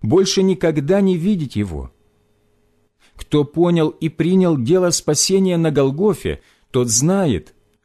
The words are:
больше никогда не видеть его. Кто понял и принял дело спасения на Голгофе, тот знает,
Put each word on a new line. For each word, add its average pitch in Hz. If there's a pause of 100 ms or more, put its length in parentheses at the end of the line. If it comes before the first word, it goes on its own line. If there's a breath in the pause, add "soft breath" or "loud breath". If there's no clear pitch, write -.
больше 185
никогда 165
не 190
видеть 170
его. 82 (1200 soft breath)
Кто 147
понял 170
и 160
принял 175
дело 175
спасения 185
на 165
Голгофе, 143 (300 soft breath)
тот 123
знает, 139 (300)